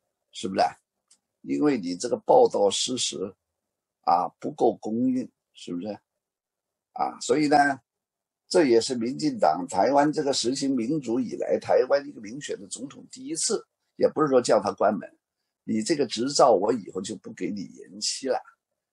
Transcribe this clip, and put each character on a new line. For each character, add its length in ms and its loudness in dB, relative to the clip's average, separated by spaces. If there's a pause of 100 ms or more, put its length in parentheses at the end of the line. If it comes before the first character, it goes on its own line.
(340)
是 160 -10
不 60 -8
是 40 0
啊？ 160 0 (680)
因 200 -4
为 180 2
你 160 -6
这 140 -6
个 80 -2
报 320 6
道 200 2
事 280 -4
实， 360 -6 (680)
啊， 260 2 (140)
不 100 -6
够 240 0
公 340 -2
允， 220 -4 (220)
是 200 -14
不 60 -6
是？ 80 -8 (1040)
啊， 300 -4
所 160 0
以 100 2
呢， 100 4 (920)
这 180 4
也 140 6
是 160 0
民 220 -4
进 200 -2
党 300 2
台 240 2
湾 220 4
这 100 -2
个 80 0
实 240 -2
行 200 -2
民 260 -2
主 180 -2
以 160 -6
来， 240 -2
台 300 2
湾 180 2
一 40 -14
个 100 -18
民 180 -12
选 220 -8
的 60 -16
总 200 -12
统 240 -20
第 140 -16
一 100 -8
次， 320 -4 (300)
也 100 4
不 140 -4
是 80 2
说 100 4
叫 220 4
他 100 -2
关 260 2
门， 120 -12 (540)
你 180 -2
这 140 -2
个 100 0
执 260 -4
照 200 6
我 200 2
以 200 -6
后 100 -8
就 160 -10
不 160 -18
给 180 -6
你 120 -8
延 360 -18
期 300 -6
了， 100 -2 (540)